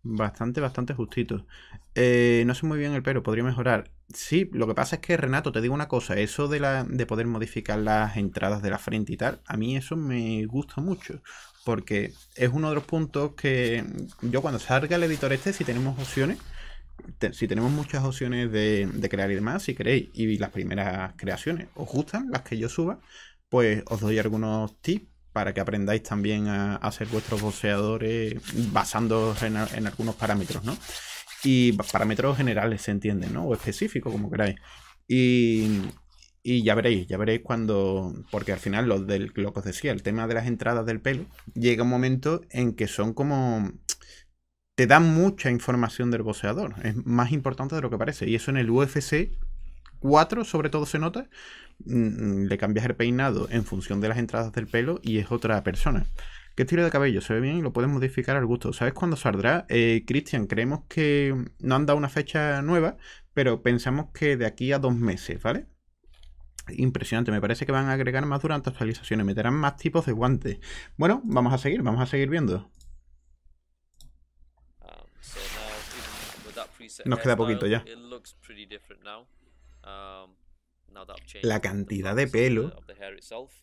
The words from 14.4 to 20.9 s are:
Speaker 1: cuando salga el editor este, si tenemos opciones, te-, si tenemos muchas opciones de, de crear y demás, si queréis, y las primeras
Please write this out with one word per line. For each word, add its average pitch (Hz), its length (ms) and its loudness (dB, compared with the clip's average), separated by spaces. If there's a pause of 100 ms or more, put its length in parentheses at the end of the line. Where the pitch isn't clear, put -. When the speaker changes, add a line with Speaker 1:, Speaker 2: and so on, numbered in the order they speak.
Speaker 1:
cuando 135 180 -2
salga 147 380 2
el 170 60 2
editor 147 280 0
este, 135 220 0
si 180 100 -4
tenemos 127 360 -2
opciones, 135 400 0 (800)
te-, - 140 0
si 113 140 -2
tenemos 110 240 2
muchas 143 320 -2
opciones 123 480 -2
de, 107 400 2
de 101 180 -2
crear 98 200 0
y 98 60 2
demás, 120 280 -2
si - 120 -4
queréis, 120 380 0
y 110 260 0
las 101 100 -2
primeras 98 680 -4